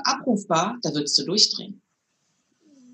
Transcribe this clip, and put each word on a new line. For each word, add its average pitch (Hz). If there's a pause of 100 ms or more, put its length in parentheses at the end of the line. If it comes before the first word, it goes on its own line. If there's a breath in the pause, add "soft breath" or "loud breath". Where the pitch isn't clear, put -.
abrufbar, 214
da 160
würdest 147
du 135
durchdrehen. - (1120)